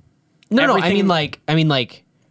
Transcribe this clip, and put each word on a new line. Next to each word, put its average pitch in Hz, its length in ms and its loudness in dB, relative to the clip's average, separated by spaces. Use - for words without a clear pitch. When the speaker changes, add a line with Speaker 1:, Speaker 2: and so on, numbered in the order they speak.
Speaker 1:
No, 262 140 2
no, 247 80 2
I - 60 2
Speaker 2:
Everything 180 180 0
Speaker 1:
mean, 196 100 0
like, 160 400 -2
I 147 80 0
mean, 160 140 2
like, 131 340 -4